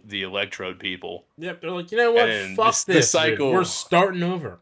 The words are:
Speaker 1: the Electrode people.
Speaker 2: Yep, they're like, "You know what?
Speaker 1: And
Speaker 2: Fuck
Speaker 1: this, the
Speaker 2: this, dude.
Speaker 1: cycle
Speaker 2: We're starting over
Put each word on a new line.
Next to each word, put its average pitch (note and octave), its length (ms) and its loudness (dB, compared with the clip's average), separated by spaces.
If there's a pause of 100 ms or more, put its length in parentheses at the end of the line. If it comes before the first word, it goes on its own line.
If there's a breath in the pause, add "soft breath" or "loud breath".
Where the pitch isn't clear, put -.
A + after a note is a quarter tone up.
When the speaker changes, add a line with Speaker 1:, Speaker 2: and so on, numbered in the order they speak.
Speaker 1:
the G2+ 180 -8
Electrode F#2+ 560 -6
people. F2+ 460 -10 (140)
Speaker 2:
Yep, F3 220 -12
they're E3 100 -10
like, F3 220 -10
"You A3 60 -2
know A#3 140 4
what? A#3 160 4
Speaker 1:
And F#3+ 280 -4
Speaker 2:
Fuck A3+ 120 2
Speaker 1:
this, - 160 0
the F#3+ 100 -2
Speaker 2:
this, C3+ 180 6
dude. E3+ 80 4
Speaker 1:
cycle D3 320 2
Speaker 2:
We're A#2+ 120 2
starting F3+ 580 2
over E3 400 -4